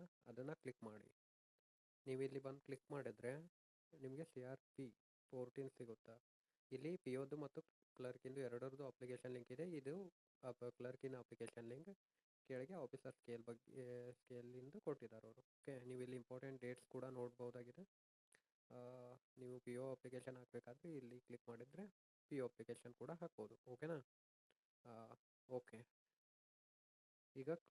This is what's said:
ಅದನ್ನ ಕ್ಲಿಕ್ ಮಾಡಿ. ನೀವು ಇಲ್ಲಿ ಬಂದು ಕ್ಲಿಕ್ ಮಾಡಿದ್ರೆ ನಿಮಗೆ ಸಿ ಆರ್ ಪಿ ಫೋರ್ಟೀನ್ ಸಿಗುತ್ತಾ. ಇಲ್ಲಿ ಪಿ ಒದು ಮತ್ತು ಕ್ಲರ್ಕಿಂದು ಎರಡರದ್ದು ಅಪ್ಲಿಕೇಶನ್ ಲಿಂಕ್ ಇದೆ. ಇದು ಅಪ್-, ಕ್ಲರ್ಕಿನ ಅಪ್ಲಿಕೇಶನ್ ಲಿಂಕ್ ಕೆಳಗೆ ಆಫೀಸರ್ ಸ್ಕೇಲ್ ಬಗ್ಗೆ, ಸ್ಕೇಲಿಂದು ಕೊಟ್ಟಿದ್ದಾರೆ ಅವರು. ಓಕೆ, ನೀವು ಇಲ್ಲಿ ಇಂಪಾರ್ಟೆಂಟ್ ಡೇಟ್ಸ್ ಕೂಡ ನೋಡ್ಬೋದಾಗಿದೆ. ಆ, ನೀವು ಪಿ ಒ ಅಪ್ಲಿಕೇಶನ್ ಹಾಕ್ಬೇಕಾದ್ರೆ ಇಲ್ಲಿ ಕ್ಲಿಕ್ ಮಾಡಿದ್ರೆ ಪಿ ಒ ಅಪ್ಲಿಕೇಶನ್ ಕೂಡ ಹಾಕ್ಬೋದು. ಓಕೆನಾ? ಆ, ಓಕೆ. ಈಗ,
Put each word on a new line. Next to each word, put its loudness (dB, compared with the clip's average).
ಅದನ್ನ 0
ಕ್ಲಿಕ್ -4
ಮಾಡಿ. -6
ನೀವು 6
ಇಲ್ಲಿ 4
ಬಂದು 0
ಕ್ಲಿಕ್ -4
ಮಾಡಿದ್ರೆ 2
ನಿಮಗೆ 0
ಸಿ -4
ಆರ್ -2
ಪಿ -2
ಫೋರ್ಟೀನ್ 2
ಸಿಗುತ್ತಾ. -6
ಇಲ್ಲಿ 4
ಪಿ 4
ಒದು 4
ಮತ್ತು 0
ಕ್ಲರ್ಕಿಂದು 0
ಎರಡರದ್ದು 2
ಅಪ್ಲಿಕೇಶನ್ 0
ಲಿಂಕ್ 0
ಇದೆ. 2
ಇದು 2
ಅಪ್-, 0
ಕ್ಲರ್ಕಿನ 2
ಅಪ್ಲಿಕೇಶನ್ -2
ಲಿಂಕ್ -4
ಕೆಳಗೆ 2
ಆಫೀಸರ್ 0
ಸ್ಕೇಲ್ -2
ಬಗ್ಗೆ, -4
ಸ್ಕೇಲಿಂದು -6
ಕೊಟ್ಟಿದ್ದಾರೆ -2
ಅವರು. -14
ಓಕೆ, -8
ನೀವು -2
ಇಲ್ಲಿ 0
ಇಂಪಾರ್ಟೆಂಟ್ -4
ಡೇಟ್ಸ್ -2
ಕೂಡ 0
ನೋಡ್ಬೋದಾಗಿದೆ. -2
ಆ, -6
ನೀವು 0
ಪಿ 0
ಒ 4
ಅಪ್ಲಿಕೇಶನ್ 0
ಹಾಕ್ಬೇಕಾದ್ರೆ -2
ಇಲ್ಲಿ -2
ಕ್ಲಿಕ್ -6
ಮಾಡಿದ್ರೆ -4
ಪಿ 6
ಒ 8
ಅಪ್ಲಿಕೇಶನ್ -2
ಕೂಡ -2
ಹಾಕ್ಬೋದು. -2
ಓಕೆನಾ? 2
ಆ, -6
ಓಕೆ. -2
ಈಗ, 2